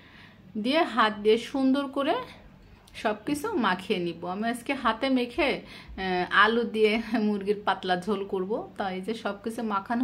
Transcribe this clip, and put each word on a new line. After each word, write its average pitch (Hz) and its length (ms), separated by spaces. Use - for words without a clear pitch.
দিয়ে 285 180
হাত 214 200
দিয়ে 214 140
সুন্দর 269 340
করে 294 180
সব 214 160
কিছু 294 200
মাখিয়ে 190 400
নিব। 170 160
আমি 214 180
আজকে 262 200
হাতে 226 240
মেখে, 247 400
আহ, 185 840
আলু 233 200
দিয়ে 214 160
মুরগির 202 420
পাতলা 185 280
ঝোল 202 160
করব। 190 180
তাই 196 200
এই 190 100
যে 220 60
সব 202 200
কিছু 233 180
মাখানো 233 300